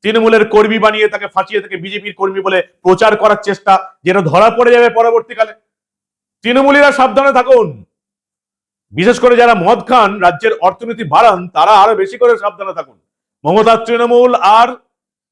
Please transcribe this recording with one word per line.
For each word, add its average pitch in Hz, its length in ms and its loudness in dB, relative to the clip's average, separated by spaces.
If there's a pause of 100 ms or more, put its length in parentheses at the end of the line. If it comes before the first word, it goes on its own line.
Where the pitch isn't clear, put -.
তৃণমূলের 214 460 0
কর্মী 214 300 0
বানিয়ে 214 300 0
তাকে 202 200 -8
ফাঁসিয়ে 196 320 -6
তাকে 196 160 -16
বিজেপির 190 380 -12
কর্মী 190 260 -6
বলে 190 220 -2
প্রচার 208 540 0
করার 208 260 0
চেষ্টা, 190 600 -2
যেটা 190 180 0
ধরা 180 300 2
পড়ে 240 220 2
যাবে 240 180 4
পরবর্তীকালে। 226 640 -2 (880)
তৃণমূলীরা 277 500 2
সাবধানে 269 400 0
থাকুন, 233 520 0 (1040)
বিশেষ 190 300 0
করে 240 160 4
যারা 233 180 4
মদ 196 320 -2
খান, 208 340 0
রাজ্যের 180 400 0
অর্থনীতি 220 440 -4
বাড়ান, 180 440 0
তারা 165 220 0
আরো 214 240 4
বেশি 190 240 -6
করে 233 200 2
সাবধানে 202 360 -8
থাকুন। 131 240 -14 (460)
মমতার 220 400 0
তৃণমূল 240 500 0
আর 220 340 2 (640)